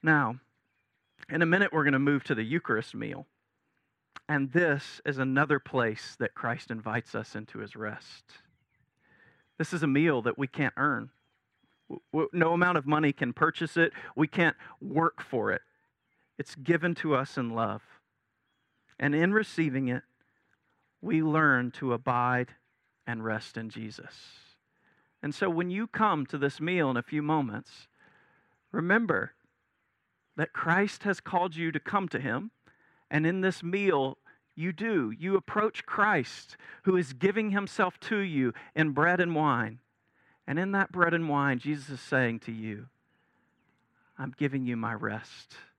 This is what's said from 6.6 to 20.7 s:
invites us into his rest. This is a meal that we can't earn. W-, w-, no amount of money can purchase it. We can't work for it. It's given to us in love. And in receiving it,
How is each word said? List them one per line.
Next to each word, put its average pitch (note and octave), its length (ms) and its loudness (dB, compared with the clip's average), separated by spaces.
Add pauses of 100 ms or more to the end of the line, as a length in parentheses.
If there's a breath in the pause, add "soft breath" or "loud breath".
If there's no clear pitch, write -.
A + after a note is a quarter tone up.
invites A2+ 440 -6
us A2 200 -8
into G#2+ 260 -12
his G#2 140 -12
rest. G#2+ 500 -12 (1300 soft breath)
This - 160 -6
is E3+ 100 -2
a D#3+ 40 2
meal C#3+ 340 4
that A2+ 160 0
we C#3 100 -2
can't C#3 300 -2
earn. B2+ 320 0 (800)
W-, - 140 -12 (100)
w-, D#3 220 0
no E3+ 180 4
amount F3 240 4
of C3+ 100 -2
money D3+ 280 4
can B2 180 -4
purchase D#3+ 460 -2
it. E3 160 4 (200 loud breath)
We D3+ 120 2
can't E3 300 2 (220 loud breath)
work - 440 -2
for G#2+ 300 -2
it. F2+ 100 -4 (760)
It's - 180 -10
given E3 420 0
to D#3 180 0
us C3+ 240 0
in A#2 160 -2
love. G#2+ 260 -2 (1160)
And C#3+ 160 0
in E3+ 180 4
receiving D3+ 560 0
it, B2 140 -2 (1000)